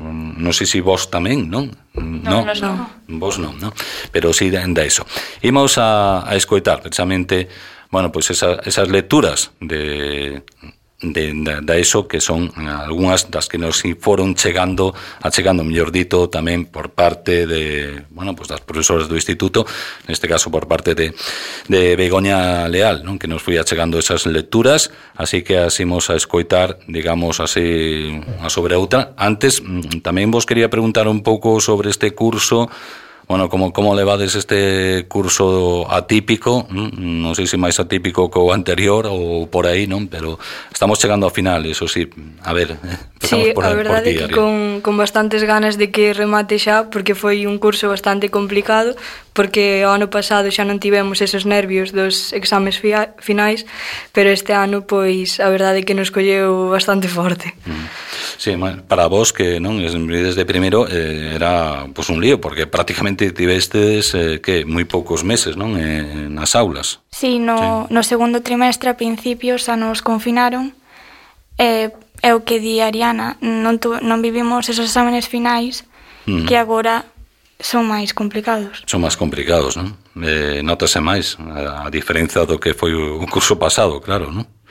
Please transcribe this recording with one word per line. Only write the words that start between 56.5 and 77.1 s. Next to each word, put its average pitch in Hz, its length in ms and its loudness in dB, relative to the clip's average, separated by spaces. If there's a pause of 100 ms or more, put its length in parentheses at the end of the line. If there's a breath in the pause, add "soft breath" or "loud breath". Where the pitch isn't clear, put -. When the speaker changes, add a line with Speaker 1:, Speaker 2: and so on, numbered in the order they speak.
Speaker 3:
bastante 190 320 2
forte. 175 560 -2
Speaker 1:
Mm. 80 240 -8 (480 loud breath)
Sí, - 240 -2
bueno, 95 240 -4
para 87 240 4
vos 101 240 4
que, 87 320 0
non, 104 160 -2
es, 85 160 -2
desde 87 480 0
primeiro, 92 480 2
eh, 78 480 -4
era, 80 560 0
pues, - 160 -4
un 82 80 0
lío, 120 240 2
porque 76 240 -4
prácticamente 98 640 -2
tivestes, 95 840 2
eh, 82 260 0
que 85 240 0
moi 82 160 0
poucos 82 400 -2
meses, 92 320 0
non, 101 240 -4
eh, 76 480 -4
nas 76 320 -4
aulas. 76 400 -2 (140)
Speaker 4:
Sí, 247 260 -2
no, 226 480 0
Speaker 1:
Sí. 220 80 -4
Speaker 4:
no 233 80 4
segundo 240 400 2
trimestre, 247 480 0
a 240 80 -6
principio, 240 560 -2
xa 233 240 -2
nos 220 240 -2
confinaron, 247 720 0 (840 loud breath)
eh, 220 340 2 (320)
é 240 100 6
o 226 140 2
que 233 120 2
di 220 200 0
Ariana, 220 640 0
non 226 360 2
tu-, 233 200 -2
non 226 240 0
vivimos 240 480 0
esos 233 160 -2
exámenes 240 400 0
finais, 240 560 -2 (400 loud breath)
Speaker 1:
Mm. 185 240 0
Speaker 4:
que 247 80 4
agora 226 480 2 (560)